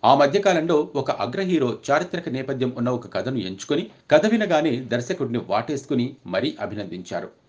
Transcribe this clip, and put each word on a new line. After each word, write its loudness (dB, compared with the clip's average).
ఆ 8
మధ్యకాలంలో 4
ఒక -2
అగ్ర -4
హీరో 0
చారిత్రక 0
నేపథ్యం -4
ఉన్న 0
ఒక -4
కథను -4
ఎంచుకొని -4
కథ 8
వినగానే 2
దర్శకుడిని -2
వాటేసుకుని -2
మరీ -2
అభినందించారు. -8